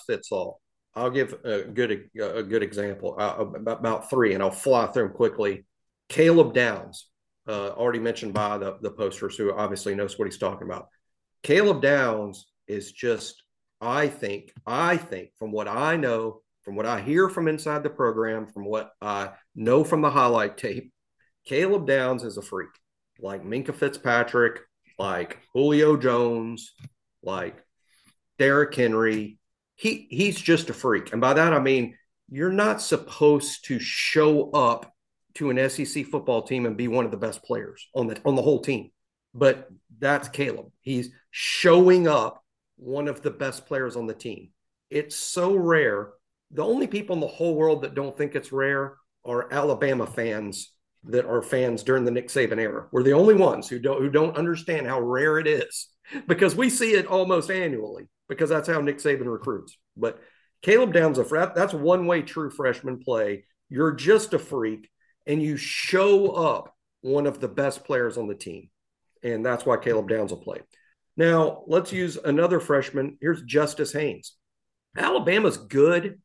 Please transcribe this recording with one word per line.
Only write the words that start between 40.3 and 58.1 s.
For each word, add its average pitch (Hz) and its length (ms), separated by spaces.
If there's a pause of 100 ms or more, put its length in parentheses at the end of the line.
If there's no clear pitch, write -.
He's 127 260 (220)
showing 180 760
up 123 380 (320)
one 139 320
of - 140
the 147 80
best - 340
players 131 320
on 117 100
the 110 60
team. 110 380 (400)
It's 147 260
so 185 380
rare. 147 560 (400)
The 151 120
only 247 240
people 208 280
in 165 60
the 143 60
whole 165 280
world 156 260
that 135 140
don't 139 200
think 147 200
it's 135 180
rare 135 460 (260)
are 123 260
Alabama 135 560
fans 107 680 (300)
that 123 200
are 117 160
fans 120 440
during 131 200
the 120 60
Nick 123 180
Saban 113 300
era. 113 340
We're 127 100
the 139 120
only 208 200
ones 180 320
who 123 120
don't, 135 240
who 143 80
don't 156 260
understand 165 500
how 127 140
rare 131 380
it 160 80
is, - 420 (380)
because 170 280
we 247 140
see 233 240
it 190 140
almost 185 440
annually, 131 580 (200)